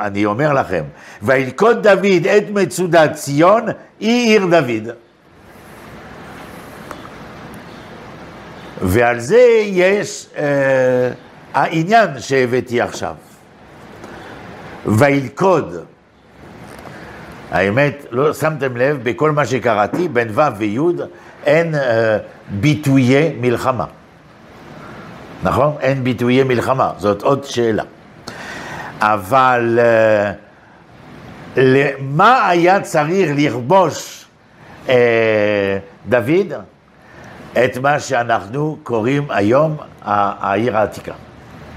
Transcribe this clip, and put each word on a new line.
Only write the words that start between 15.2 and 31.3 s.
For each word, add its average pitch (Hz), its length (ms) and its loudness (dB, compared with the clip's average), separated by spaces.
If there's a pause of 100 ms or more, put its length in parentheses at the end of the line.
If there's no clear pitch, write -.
האמת, 107 600 0
לא 139 240 0
שמתם 139 420 -4
לב, 139 260 0
בכל 123 280 0
מה 147 160 0
שקראתי, 113 600 0
בין 117 220 -2
ו' 107 100 -2 (180)
וי' 107 200 -4 (680)
אין, 160 280 2
אה, 113 440 0 (320)
ביטויי 135 880 2
מלחמה. 120 440 -2 (1600)
נכון? 147 380 0
אין 135 240 -2
ביטויי 123 380 2
מלחמה, 123 560 0
זאת 101 240 0
עוד 139 220 0
שאלה. 113 380 -2 (1160)
אבל, 117 840 2
אה, 110 500 4 (1200)